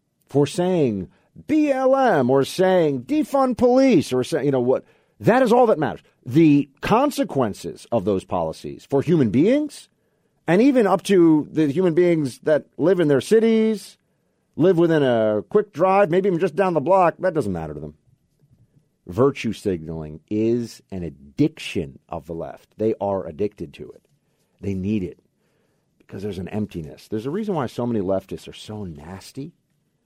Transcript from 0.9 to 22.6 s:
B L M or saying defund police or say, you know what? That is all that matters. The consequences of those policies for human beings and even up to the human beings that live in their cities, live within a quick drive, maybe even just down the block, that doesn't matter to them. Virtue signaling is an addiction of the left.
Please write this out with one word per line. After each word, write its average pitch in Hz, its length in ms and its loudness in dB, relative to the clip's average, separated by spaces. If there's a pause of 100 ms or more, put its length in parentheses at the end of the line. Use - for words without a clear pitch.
B 302 260 0
L 262 240 2
M 196 340 2
or 135 160 4
saying 165 580 2
defund 269 540 0
police 254 540 4
or - 120 0
say, 139 220 -4
you 143 60 0
know 127 100 0
what? 120 220 0 (360)
That 220 240 2
is 214 80 2
all 240 160 4
that 208 100 2
matters. 117 240 -4 (240)
The 143 440 4 (120)
consequences 190 1080 -2
of 107 140 0
those 95 180 0
policies 80 640 -8
for 139 120 0
human 143 280 2
beings 240 600 0 (580)
and 175 140 2
even 254 260 4
up 185 160 0
to 165 480 4
the 151 160 0
human 165 260 0
beings 160 460 0
that 147 260 0 (120)
live 180 220 2
in 156 100 2
their 135 120 4
cities, 220 760 0 (580)
live 175 220 4
within 160 260 4
a 110 460 2
quick 208 240 0
drive, 185 360 2
maybe 185 180 0
even 175 120 0
just 156 160 -2
down 185 180 0
the 156 80 0
block, 170 380 2
that 180 140 -2
doesn't 110 200 -2
matter 80 200 -8
to 73 60 -14
them. 76 160 -14 (1080)
Virtue 117 480 -2
signaling 80 640 -8 (100)
is 113 520 -4 (100)
an 92 120 -10
addiction 71 960 -6 (100)
of 82 160 -10
the 85 80 -12
left. - 440 -14